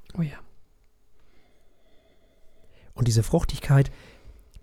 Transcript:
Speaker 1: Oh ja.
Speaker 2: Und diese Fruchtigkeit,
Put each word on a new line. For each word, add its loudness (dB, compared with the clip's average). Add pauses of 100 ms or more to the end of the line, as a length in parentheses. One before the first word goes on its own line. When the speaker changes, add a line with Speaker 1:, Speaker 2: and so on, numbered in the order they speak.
(160)
Speaker 1:
Oh -6
ja. -8 (2500)
Speaker 2:
Und -2
diese 2
Fruchtigkeit, 2 (720)